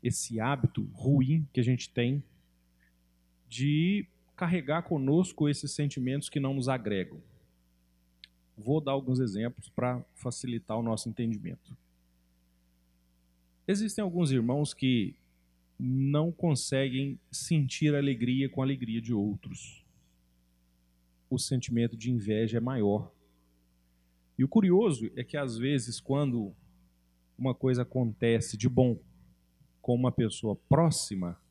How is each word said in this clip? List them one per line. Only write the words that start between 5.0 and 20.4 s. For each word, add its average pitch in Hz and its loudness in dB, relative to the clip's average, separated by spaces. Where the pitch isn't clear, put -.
esses 143 -4
sentimentos 139 -2
que 151 -2
não 135 -2
nos 131 -2
agregam. 104 -4
Vou 123 0
dar 139 -2
alguns 131 -2
exemplos 113 -4
pra 123 -4
facilitar 117 -6
o 117 -2
nosso 113 -2
entendimento. 110 -6
Existem 208 0
alguns 175 2
irmãos 131 2
que 123 2
não 135 0
conseguem 135 -2
sentir 147 0
alegria 135 0
com - -4
a 131 0
alegria 120 -2
de 113 -4
outros. - -4